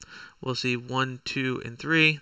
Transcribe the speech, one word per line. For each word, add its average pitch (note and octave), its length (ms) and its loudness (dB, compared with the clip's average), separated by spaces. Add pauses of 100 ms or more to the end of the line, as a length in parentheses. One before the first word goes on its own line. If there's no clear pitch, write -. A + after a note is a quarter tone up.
(420)
We'll B2+ 140 -2
see B2 200 0
one, B2+ 480 -2
two, C3 400 -2
and A#2 140 -10
three. D#3 440 4